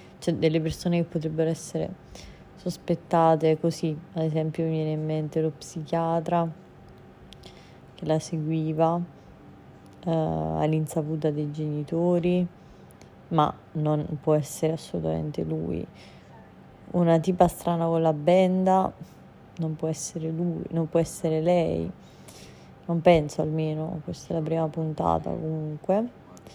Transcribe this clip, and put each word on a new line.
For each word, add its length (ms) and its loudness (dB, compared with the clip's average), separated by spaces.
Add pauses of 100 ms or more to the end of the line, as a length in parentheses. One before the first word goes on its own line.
(180)
cioè 160 0
delle 260 2
persone 360 0
che 80 2
potrebbero 440 -2
essere 460 -6 (640)
sospettate, 1040 2
così, 360 -2 (180)
ad 100 -2
esempio 400 0
mi 60 0
viene 200 0
in 140 -2
mente 360 -2
lo 160 0
psichiatra 920 -2 (1400)
che 100 -12
la 140 2
seguiva, 840 0 (1040)
eh, 40 -2
all'insaputa 1200 0
dei 220 -4
genitori, 920 0 (840)
ma 260 2 (200)
non 460 0
può 140 2
essere 380 0
assolutamente 720 -4
lui. 420 -4 (1040)
Una 280 4
tipa 260 4
strana 400 -2
con 160 2
la 100 4
benda, 800 4 (680)
non 180 -2
può 100 -4
essere 440 -6
lui, 400 -4
non 180 0
può 100 0
essere 420 0
lei. 520 2 (920)
Non 200 -2
penso 380 6
almeno, 640 -2
questa 300 -10
è 40 -2
la 60 0
prima 240 0
puntata 640 -2
comunque. 760 -2 (460)